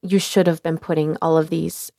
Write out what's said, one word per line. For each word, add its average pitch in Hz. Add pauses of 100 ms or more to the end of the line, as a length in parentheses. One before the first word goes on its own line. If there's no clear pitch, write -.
you 185
should 185
have 170
been 160
putting 156
all 165
of 156
these 165